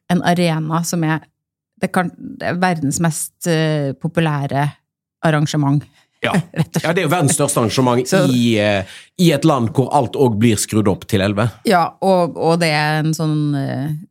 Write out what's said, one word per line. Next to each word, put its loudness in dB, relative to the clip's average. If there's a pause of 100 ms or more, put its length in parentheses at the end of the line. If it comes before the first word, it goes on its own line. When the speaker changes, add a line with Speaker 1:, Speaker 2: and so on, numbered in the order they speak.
Speaker 1:
en 0
arena 0
som -4
er, 0 (580)
det -4
kan, 0 (280)
det -8
er -2
verdens 0
mest, -4
eh, 0
populære -2 (520)
arrangement. 0 (400)
Speaker 2:
Ja. -2
Speaker 1:
<laughs> -2
Rett -2
og -2
slett. -2
Speaker 2:
Ja, 0
det 0
er 0
jo 0
verdens 2
største 0
arrangement 2
Speaker 1:
Så 2
Speaker 2:
i, 2
eh, 2 (340)
i 6
et 0
land 2
hvor 2
alt 0
også 2
blir 4
skrudd 0
opp -2
til 0
elleve. 0 (180)
Speaker 1:
Ja, 4 (120)
og, 0
og 2
det 0
er 0
en 0
sånn, -2
eh, -4 (240)